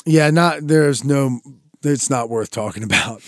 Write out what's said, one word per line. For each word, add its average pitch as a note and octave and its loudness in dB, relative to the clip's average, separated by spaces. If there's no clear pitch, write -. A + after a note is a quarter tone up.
Yeah, D#3 4
not, D#3 2
there's D3 2
no, C3+ 0
it's C#3+ -2
not A#2+ -2
worth A2+ -4
talking G#2+ -8
about G#2+ -4